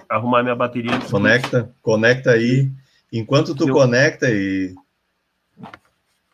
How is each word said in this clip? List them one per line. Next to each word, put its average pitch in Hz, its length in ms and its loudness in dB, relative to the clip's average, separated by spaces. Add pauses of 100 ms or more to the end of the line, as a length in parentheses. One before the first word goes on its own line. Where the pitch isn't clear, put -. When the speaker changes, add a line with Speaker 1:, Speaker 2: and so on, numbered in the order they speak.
Speaker 1:
arrumar 120 340 0
minha 123 120 -2
bateria 120 380 -4
antes 127 160 -6
Speaker 2:
Conecta, 110 720 0
conecta 117 500 2
aí. 127 380 2 (440)
Enquanto 151 420 -2
tu 147 140 0
Speaker 1:
Eu 131 40 0
Speaker 2:
conecta 135 560 2
e 95 460 -2 (1600)